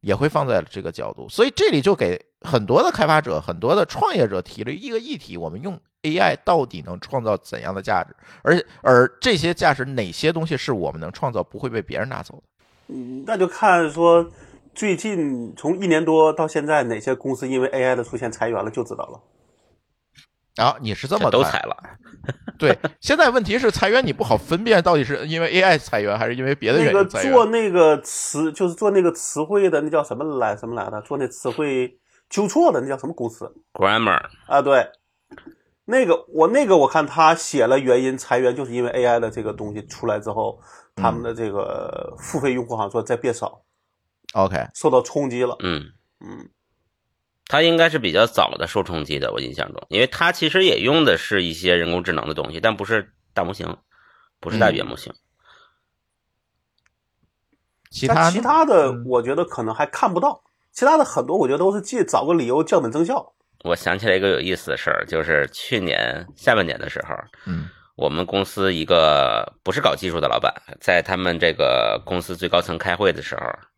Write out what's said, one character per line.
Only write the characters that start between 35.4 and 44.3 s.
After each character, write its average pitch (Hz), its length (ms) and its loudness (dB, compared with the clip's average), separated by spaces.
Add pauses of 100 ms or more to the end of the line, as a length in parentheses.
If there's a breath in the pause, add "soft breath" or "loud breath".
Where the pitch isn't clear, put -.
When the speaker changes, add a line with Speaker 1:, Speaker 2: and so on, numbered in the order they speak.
Speaker 2:
那 247 200 2
个， - 220 2
我， 160 200 4
那 269 160 4
个 190 120 6
我 139 120 6
看 156 180 2
他 160 280 4
写 139 320 0
了 131 120 4
原 127 240 4
因 131 140 -2
裁 123 220 -2
员， 127 160 2
就 139 100 -6
是 120 80 -10
因 120 120 -2
为 120 60 -2
A 127 140 -2
I 120 160 4
的 110 100 -4
这 110 120 -8
个 107 100 -6
东 104 220 -10
西 104 120 -10
出 - 200 -10
来 107 120 -2
之 107 120 -8
后， 107 300 -6 (360 soft breath)
Speaker 1:
嗯。 196 60 -6
Speaker 2:
他 113 80 2
们 113 120 -6
的 117 120 -8
这 113 160 -6
个 - 680 -8
付 - 220 -8
费 135 120 0
用 123 120 -2
户 120 120 -8
好 107 80 -2
像 101 60 -8
说 117 120 -2
在 120 140 -2
变 120 180 -4
少。 - 280 -10 (720)